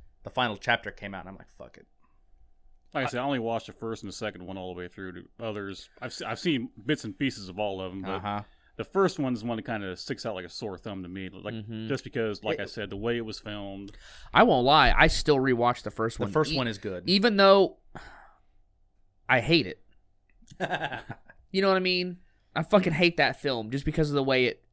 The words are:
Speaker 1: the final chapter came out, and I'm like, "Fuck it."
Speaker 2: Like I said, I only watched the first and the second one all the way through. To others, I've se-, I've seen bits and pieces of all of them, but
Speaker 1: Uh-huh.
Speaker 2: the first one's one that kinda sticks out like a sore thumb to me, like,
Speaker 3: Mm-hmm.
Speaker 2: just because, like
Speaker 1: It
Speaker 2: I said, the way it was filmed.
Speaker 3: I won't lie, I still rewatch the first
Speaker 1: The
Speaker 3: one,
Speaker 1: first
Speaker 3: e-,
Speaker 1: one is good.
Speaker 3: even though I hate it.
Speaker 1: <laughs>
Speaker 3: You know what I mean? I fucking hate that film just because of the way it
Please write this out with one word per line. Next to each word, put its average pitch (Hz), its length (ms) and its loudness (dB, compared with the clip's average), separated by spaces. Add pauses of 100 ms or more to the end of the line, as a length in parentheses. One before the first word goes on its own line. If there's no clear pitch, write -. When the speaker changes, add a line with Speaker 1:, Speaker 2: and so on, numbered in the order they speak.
(240)
Speaker 1:
the - 60 -12
final 117 260 -2
chapter 117 340 -2
came 101 240 -12
out, 92 60 -10
and 92 80 -16
I'm 95 80 -16
like, - 220 -20
"Fuck - 180 -20
it." - 100 -20 (1080)
Speaker 2:
Like 135 120 -2
I 117 40 -4
said, 120 100 -4
I 131 40 -4
only 139 160 -2
watched 113 260 -4
the 104 80 -18
first 113 280 -8
and 101 80 -10
the - 60 -14
second 98 300 -8
one 95 100 -10
all 92 180 -8
the 87 40 -10
way 87 100 -10
through. 92 240 -12
To 90 100 -14 (160)
others, 104 520 -8 (100)
I've 127 140 -10
se-, - 120 -10
I've 113 120 -6
seen 131 320 -2 (160)
bits 143 180 -2
and 107 140 -8
pieces 107 320 -4
of 90 80 -12
all 98 220 -2
of 92 120 -8
them, 95 100 -10
but 95 140 -8
Speaker 1:
Uh-huh. 104 260 -6 (340)
Speaker 2:
the 113 80 -6
first 190 340 2
one's 123 260 -2
one 117 140 -4
that 104 80 -10
kinda 101 320 -6
sticks - 260 -8
out 113 100 -4
like 92 120 -8
a - 40 -14
sore 95 280 -10
thumb 98 240 -10
to 87 80 -10
me, 95 180 -8
like, 98 260 -10
Speaker 3:
Mm-hmm. 110 340 -8
Speaker 2:
just 127 160 -4
because, 110 380 -4
like 104 160 -2
Speaker 1:
It 101 40 -6
Speaker 2:
I 95 40 -6
said, 101 240 -8
the 101 60 -8
way 117 220 -2
it 113 80 -4
was 107 120 -10
filmed. 101 540 -10 (400)
Speaker 3:
I 190 120 8
won't 139 200 4
lie, 139 320 8
I 156 120 8
still - 280 4
rewatch 123 460 2
the 104 80 -6
first 113 280 -4
Speaker 1:
The 123 60 -2
Speaker 3:
one, 101 80 -4
Speaker 1:
first 151 200 2
Speaker 3:
e-, - 40 0
Speaker 1:
one 127 120 0
is 104 100 -6
good. 90 280 -8
Speaker 3:
even 202 300 4
though 196 400 8 (1500)
I 123 120 6
hate 139 260 -2
it. - 160 -12 (760)
Speaker 1:
<laughs> 147 420 -6 (520)
Speaker 3:
You 190 100 0
know 196 60 4
what 190 80 4
I 185 40 2
mean? 180 360 -2 (400)
I 160 80 -2
fucking 185 300 4
hate 170 240 4
that 127 220 2
film 117 300 -2
just 139 140 -4
because 156 260 2
of 143 60 0
the 135 80 2
way 131 220 4
it - 260 -2